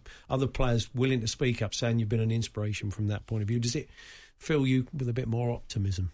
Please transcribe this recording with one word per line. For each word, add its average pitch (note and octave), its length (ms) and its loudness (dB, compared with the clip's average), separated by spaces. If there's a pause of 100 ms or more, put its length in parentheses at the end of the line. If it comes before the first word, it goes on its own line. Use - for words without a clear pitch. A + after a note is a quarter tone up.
(300)
other C3 160 2
players A#2+ 480 2
willing B2+ 260 2
to A2 80 -2
speak A#2+ 340 0
up, G#2 120 -2
saying A#2 240 2
you've A2 100 0
been A2+ 120 2
an A2 100 2
inspiration G#2 600 -2
from G#2 180 -2
that G2+ 180 -2
point A2 160 -2
of G2+ 60 -2
view. A#2+ 120 2
Does A#2+ 160 0
it - 120 -4 (500)
fill C#3+ 280 2
you C3 260 4
with C3 160 -2
a A#2+ 40 -2
bit A#2+ 160 -2
more A#2+ 220 0
optimism? G2 640 -2